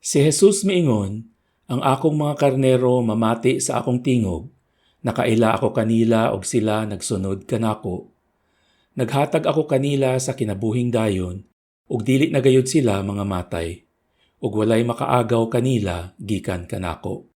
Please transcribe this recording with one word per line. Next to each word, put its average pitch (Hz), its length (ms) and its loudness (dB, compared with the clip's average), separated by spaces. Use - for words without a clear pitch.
Si - 160 0
Jesus 190 480 4
miingon, 113 640 0
"Ang - 80 -2
akong 143 320 2
mga 147 240 -2
karnero 131 640 2
mamati 113 640 0
sa 123 160 -2
akong 123 240 -2
tingog. 110 480 0
Nakaila 113 560 0
ako 113 160 0
kanila 113 640 2
ug 95 80 -8
sila 110 400 0
nagsunod 95 640 -4
kanako. 107 640 -4
Naghatag 139 480 0
ako 156 160 0
kanila 135 560 0
sa 127 160 -4
kinabuhing 110 560 -2
dayon, 95 560 -2
ug 110 160 -4
dili 135 320 2
na 131 80 2
gayud 131 240 4
sila 120 320 2
mga 101 240 -4
matay, 87 640 -6
ug 110 160 -4
walay 113 240 2
makaagaw 117 640 0
kanila 107 720 -2
gikan 92 480 -6
kanako. 92 680 -8